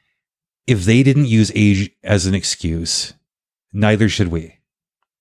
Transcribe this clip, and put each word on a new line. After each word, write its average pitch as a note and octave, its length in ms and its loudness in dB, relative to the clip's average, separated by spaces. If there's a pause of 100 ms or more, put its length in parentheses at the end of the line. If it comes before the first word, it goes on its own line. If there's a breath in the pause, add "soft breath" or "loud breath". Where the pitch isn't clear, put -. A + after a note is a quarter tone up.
(680)
If G#2 180 -2
they A2+ 160 4
didn't C#3 260 2
use A2 280 2
age G2+ 360 2 (120)
as G2 220 0
an F#2+ 100 0
excuse, - 800 -6 (600)
neither G#2+ 340 2
should F#2+ 200 -2
we. E2 320 -10 (600)